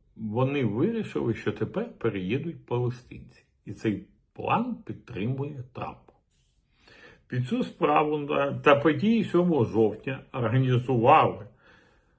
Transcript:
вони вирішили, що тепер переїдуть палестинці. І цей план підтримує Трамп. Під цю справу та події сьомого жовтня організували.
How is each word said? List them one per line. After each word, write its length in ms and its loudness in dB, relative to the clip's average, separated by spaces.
вони 500 -2
вирішили, 680 -2
що 180 -6
тепер 460 -6
переїдуть 680 -4
палестинці. 800 -6
І 80 -10
цей 340 -4
план 420 -2
підтримує 800 -8
Трамп. 380 -14
Під 200 -4
цю 160 -2
справу 640 0
та 120 8
події 480 2
сьомого 420 2
жовтня 680 0
організували. 1120 4